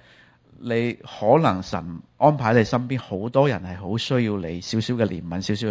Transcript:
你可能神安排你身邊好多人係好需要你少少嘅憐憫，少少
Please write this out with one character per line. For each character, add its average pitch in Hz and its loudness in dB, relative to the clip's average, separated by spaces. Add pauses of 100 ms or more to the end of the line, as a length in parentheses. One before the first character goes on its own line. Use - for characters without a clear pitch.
(600)
你 117 -2
可 - 2
能 92 2
神 85 -8 (180)
安 147 6
排 117 2
你 117 8
身 123 -2
邊 131 -4
好 101 -8
多 139 4
人 92 -4
係 90 -10
好 95 -4
需 123 0
要 104 -2
你 87 -6
少 110 -4
少 123 -2
嘅 113 0
憐 85 -8
憫， 87 -6
少 104 -2
少 110 -4